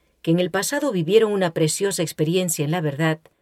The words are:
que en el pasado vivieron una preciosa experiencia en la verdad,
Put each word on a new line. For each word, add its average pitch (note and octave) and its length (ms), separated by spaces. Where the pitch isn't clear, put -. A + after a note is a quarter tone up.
que E3 80
en E3+ 80
el F3+ 100
pasado C#4 420
vivieron G#3 400
una F#3 220
preciosa F#3 480
experiencia E3 640
en D3 60
la F3 100
verdad, D#3+ 400